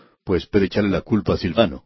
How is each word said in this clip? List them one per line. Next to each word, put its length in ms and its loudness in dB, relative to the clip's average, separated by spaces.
pues 220 -2
puede 220 2
echarle 220 0
la 120 0
culpa 320 0
a 40 0
Silvano. 480 0